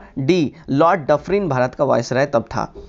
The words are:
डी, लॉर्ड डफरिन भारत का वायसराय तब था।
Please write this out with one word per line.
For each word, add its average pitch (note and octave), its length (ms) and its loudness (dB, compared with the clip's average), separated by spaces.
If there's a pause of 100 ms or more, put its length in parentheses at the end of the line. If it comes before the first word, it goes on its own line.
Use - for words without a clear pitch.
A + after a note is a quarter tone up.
(200)
डी, D3+ 340 0 (160)
लॉर्ड D#3+ 320 2
डफरिन D3+ 480 0
भारत B2+ 260 -2
का D3+ 80 0
वायसराय B2 420 0
तब A#2 160 0
था। - 320 -6 (160)